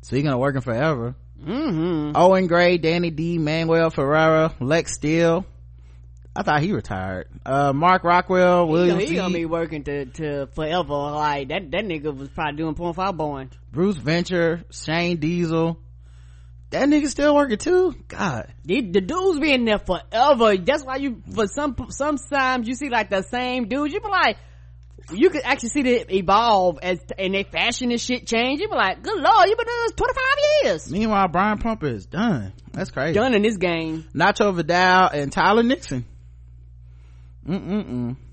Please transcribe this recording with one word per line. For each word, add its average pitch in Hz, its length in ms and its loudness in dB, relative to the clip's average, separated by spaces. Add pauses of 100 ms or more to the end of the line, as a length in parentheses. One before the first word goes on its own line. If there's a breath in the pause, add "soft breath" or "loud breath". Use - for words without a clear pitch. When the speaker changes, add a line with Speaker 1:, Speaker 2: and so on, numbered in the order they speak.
Speaker 1:
Speaking 147 260 -2
of 127 100 0
working 135 220 0
forever. 123 540 -2 (280)
Speaker 2:
Mm-hmm. 170 720 -2
Speaker 1:
Owen 185 320 4
Gray, 175 300 4
Danny 170 340 0
D, 165 260 -4
Manuel 165 540 0
Ferreira, 156 680 2
Lex 143 360 0
Steele. 165 500 2 (920 soft breath)
I - 60 -6
thought 151 200 2
he 180 100 0
retired. 95 560 -6 (180)
Uh, 139 280 0
Mark 180 300 2
Rockwell, 180 640 4
Speaker 2:
He 160 60 0
Speaker 1:
William 175 240 4
Speaker 2:
gonna, 180 80 0
he - 60 -4
Speaker 1:
C. 165 60 -2
Speaker 2:
gonna 180 180 -2
be 165 120 -2
working 160 380 -6
to, 143 220 -6
to 143 500 -6
forever. 156 380 -4
Like, 143 560 -4
that, 170 220 -6
that 185 140 -4
nigga 151 300 -6
was 139 140 -12
probably 147 280 -6
doing 160 160 -4
porn 175 200 -6
for 180 80 -6
our 190 120 -2
born. 143 380 -8 (200)
Speaker 1:
Bruce 185 260 0
Venture, 170 760 0
Shane 170 460 -2
Diesel. 165 600 0 (920 soft breath)
That 233 180 2
nigga 294 180 4
still 285 280 4
working 277 240 2
too? 359 360 2 (120)
God. 147 440 -6 (140)
Speaker 2:
The, 196 160 0
the 196 200 0
dudes 339 380 0
be 294 140 2
in 247 120 2
there 214 140 2
forever. 220 800 2
That's 262 260 0
why 262 140 -6
you, 277 240 -4 (120)
for 208 140 0
some, 285 280 -4 (140)
sometimes 269 760 -2
you 254 80 -4
see, 285 140 -8
like, 220 220 -2
the 190 100 0
same 247 460 -4
dude. 277 260 -2
You 415 80 -6
be 440 80 -8
like, 320 280 2 (760 soft breath)
you 262 160 4
could 494 160 -4
actually 247 240 -4
see 294 140 -2
them 240 260 2
evolve 196 720 2
as, 180 180 -2 (180)
and 190 160 -2
they 196 100 -2
fashion 233 480 -2
and 240 100 -2
shit - 260 -4
change. 247 320 0
You 403 80 -4
be 415 80 -4
like, 196 260 0
"Good 403 160 -4
Lord, 370 300 6
you 415 80 2
been 453 100 -4
doing 480 200 -4
this 453 80 -2
twenty-five 523 440 0 (280)
years." - 260 -2
Speaker 1:
Meanwhile, 202 380 0
Brian 202 300 0
Pumper 220 280 -4
is 110 200 -6
done. 147 440 -2 (220)
That's 185 180 -8
crazy. 147 220 -2
Speaker 2:
Done 240 200 2
in 202 80 4
this 214 140 2
game. 165 480 -2 (100)
Speaker 1:
Nacho 202 400 2
Vidal 180 600 4
and 143 180 -4
Tyler 202 320 4
Nixon. 233 400 -2 (1400 soft breath)
Mm-mm-mm. 123 720 -6 (160)